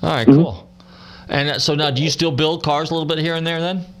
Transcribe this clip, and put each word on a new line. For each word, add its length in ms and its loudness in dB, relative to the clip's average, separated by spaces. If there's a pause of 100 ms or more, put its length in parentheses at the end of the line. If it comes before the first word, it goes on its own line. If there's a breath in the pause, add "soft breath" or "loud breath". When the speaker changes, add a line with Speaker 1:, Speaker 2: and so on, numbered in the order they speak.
Speaker 1:
right, 240 2
Speaker 2:
Mm-hmm. 160 8
Speaker 1:
cool. 280 -4 (580 loud breath)
And, 220 0
uh, 80 -4
so 160 0
now, 160 0
do 120 -2
you 80 0
still 220 0
build 300 0
cars 280 0
a 40 -2
little 120 -2
bit 120 -2
here 160 -2
and 120 -4
there 140 -2
then? 240 -4 (160)